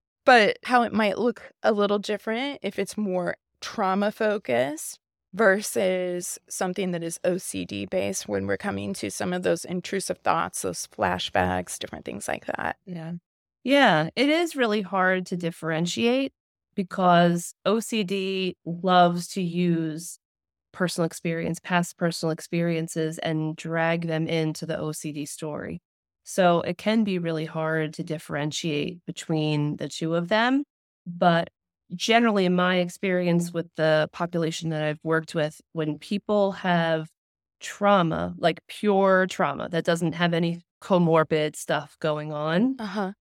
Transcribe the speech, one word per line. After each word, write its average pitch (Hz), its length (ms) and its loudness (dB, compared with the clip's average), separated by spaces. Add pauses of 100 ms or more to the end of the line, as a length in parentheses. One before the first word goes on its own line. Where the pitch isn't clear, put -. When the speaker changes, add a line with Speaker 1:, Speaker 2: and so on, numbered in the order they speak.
(260)
Speaker 1:
But 226 400 6
how 240 180 2
it 214 100 -4
might 208 240 0
look - 340 -4 (120)
a - 80 2
little 208 280 0
different 226 600 -6
if 196 180 -8
it's 196 180 -6
more 180 380 -4 (240)
trauma-focused 214 1400 -2 (340)
versus 185 1040 0 (120)
something 185 420 -4
that 170 120 -4
is 165 200 -6
O 180 140 0
C 185 280 -8
D - 200 -8
based 190 420 -4
when 196 200 -2
we're - 100 0
coming 196 380 -4
to 208 140 -6
some 190 240 -4
of 185 100 -4
those 170 220 0
intrusive 185 540 -6
thoughts, 175 420 0
those - 260 -6
flashbacks, 92 920 -2
different - 260 -12
things - 220 -10
like - 180 -6
that. - 400 -6
Speaker 2:
Yeah. 170 280 -10 (500)
Yeah, 220 520 4
it 277 140 2
is 320 260 0
really 220 260 2
hard 185 460 0
to 180 100 -4
differentiate 175 960 -2 (420)
because 175 800 4 (120)
O 208 140 2
C 214 240 -2
D 190 640 -4
loves 175 640 4
to 196 120 -4
use 170 760 0 (560)
personal 175 320 0
experience, 165 540 -4
past - 380 -2
personal 165 340 -2
experiences, 165 880 -2
and 160 360 -2
drag 165 520 -2
them 160 200 -2
into 160 380 -2
the 156 120 -4
O 156 140 -4
C 151 220 -8
D 151 120 -8
story. - 560 -10 (420)
So 175 380 4
it - 160 -4
can 220 260 2
be 190 160 0
really 160 260 -2
hard 156 500 -2
to 165 80 -6
differentiate 156 1040 -4
between 151 720 -2
the 143 120 -6
two 165 260 -4
of 170 120 -2
them. 247 360 2 (420)
But 175 440 2 (440)
generally, 220 520 4
in 180 100 4
my 180 220 4
experience 175 720 0
with 170 240 -6
the 156 380 4
population 170 560 -2
that 156 120 -2
I've 151 220 -2
worked 160 320 -2
with, 156 240 -2 (140)
when 156 260 -2
people 202 540 0
have 165 560 0 (500)
trauma, 180 800 2
like, 170 300 0
pure 190 600 4
trauma 147 420 -2
that 165 140 -2
doesn't 170 300 2
have 170 200 2
any 170 280 0 (200)
comorbid 160 760 2
stuff 147 420 -4
going 151 320 -4
on, 165 480 0
Speaker 1:
Uh-huh. 196 420 -4